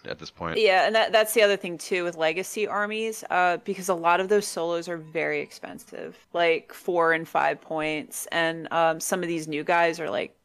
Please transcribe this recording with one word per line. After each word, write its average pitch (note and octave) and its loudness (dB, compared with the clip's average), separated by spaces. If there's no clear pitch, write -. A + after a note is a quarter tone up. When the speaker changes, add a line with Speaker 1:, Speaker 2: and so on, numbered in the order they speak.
Speaker 1:
at - -10
this D#2+ -16
point. E2 -6
Speaker 2:
Yeah, F#3 6
and G#3+ 2
that, A3 2
that's A3 4
the A#3 4
other G3+ 6
thing, F3 -8
too, F3+ -2
with E3+ -4
legacy E3+ -2
armies, A3 -4
uh, F3+ 2
because F#3 -4
a F#3 2
lot E3+ 4
of F#3+ 0
those G3+ 4
solos E3+ -4
are E3+ -6
very D#3 -4
expensive, - -12
like E3+ 2
four E3+ 2
and D#3+ -2
five D3+ 0
points, D#3 -6
and, E3 -2
um, E3 2
some F3+ -2
of F3 -4
these E3 -4
new D3+ -4
guys E3+ 2
are, D#3 -6
like, - -4